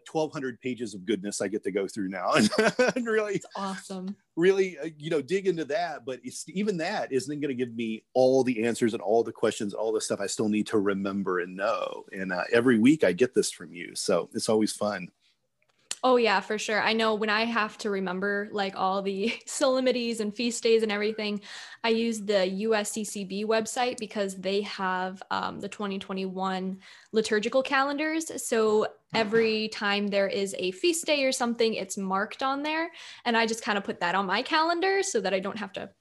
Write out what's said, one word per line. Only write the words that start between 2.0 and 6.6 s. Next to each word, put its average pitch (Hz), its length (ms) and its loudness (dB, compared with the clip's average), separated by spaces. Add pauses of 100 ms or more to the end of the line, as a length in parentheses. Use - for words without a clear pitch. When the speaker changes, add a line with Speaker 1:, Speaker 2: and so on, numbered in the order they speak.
Speaker 1:
now 95 220 -2
<laughs> 147 40 4
and, 214 120 6 (480)
and 240 120 -4
really, 214 260 0
Speaker 2:
That's - 220 -6
awesome. 190 600 -8 (200)
Speaker 1:
really, 190 420 4
uh, 151 180 -8
you 151 140 -8
know, 151 140 2
dig 190 240 0
into 160 180 0
that. 147 400 -4
But 127 180 -8
it's, - 260 -12
even 196 280 0